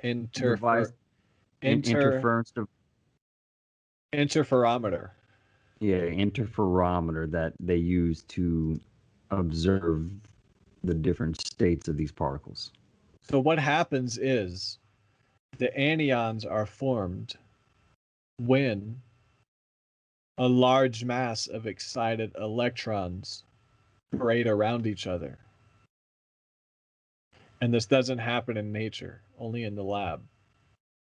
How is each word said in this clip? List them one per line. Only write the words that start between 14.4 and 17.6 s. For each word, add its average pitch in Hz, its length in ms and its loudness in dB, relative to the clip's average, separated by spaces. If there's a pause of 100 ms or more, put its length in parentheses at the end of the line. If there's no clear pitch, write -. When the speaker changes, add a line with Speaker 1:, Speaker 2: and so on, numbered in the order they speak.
Speaker 1:
the 127 180 0
anions 131 720 0
are 107 160 0
formed 110 720 -4 (1000)